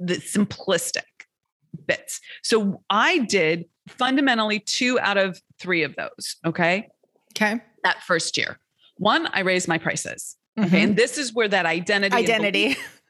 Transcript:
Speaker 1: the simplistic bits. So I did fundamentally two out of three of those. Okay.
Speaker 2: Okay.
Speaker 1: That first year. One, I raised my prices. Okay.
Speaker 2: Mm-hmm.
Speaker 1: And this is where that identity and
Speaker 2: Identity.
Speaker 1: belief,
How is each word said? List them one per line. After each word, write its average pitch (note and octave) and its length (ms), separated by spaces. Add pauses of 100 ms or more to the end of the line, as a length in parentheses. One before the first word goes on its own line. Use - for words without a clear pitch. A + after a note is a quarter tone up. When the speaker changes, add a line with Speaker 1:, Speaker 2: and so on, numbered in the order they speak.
Speaker 1:
the F3+ 140
simplistic - 880 (840)
bits. - 340 (220)
So G#3 460
I C4+ 300
did E3+ 480 (200)
fundamentally B3 760
two B3 400
out G3+ 180
of F#3+ 200 (200)
three F3 240
of C#3 140
those. - 400 (100)
Okay. F3 420 (440)
Speaker 2:
Okay. A3 280 (220)
Speaker 1:
That - 200
first - 360
year. - 200 (380)
One, C4 380
I G3 60
raised F3+ 280
my E3 80
prices. - 600 (220)
Okay. G#3+ 100
Speaker 2:
Mm-hmm. F3+ 80
Speaker 1:
And G#3 200
this B3 220
is B3 160
where A3 140
that F#3+ 180
identity G3 500
and A#3 80
Speaker 2:
Identity. G#3 440
Speaker 1:
belief, - 420